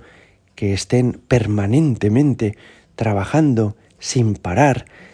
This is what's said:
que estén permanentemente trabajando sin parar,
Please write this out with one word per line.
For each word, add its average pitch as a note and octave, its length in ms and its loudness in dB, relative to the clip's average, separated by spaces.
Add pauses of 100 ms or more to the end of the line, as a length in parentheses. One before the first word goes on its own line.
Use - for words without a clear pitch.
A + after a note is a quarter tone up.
(540)
que G2+ 180 -2
estén B2 560 -2
permanentemente A2 1300 0 (400)
trabajando A2 800 0 (220)
sin A2+ 360 0
parar, A#2 520 0 (280)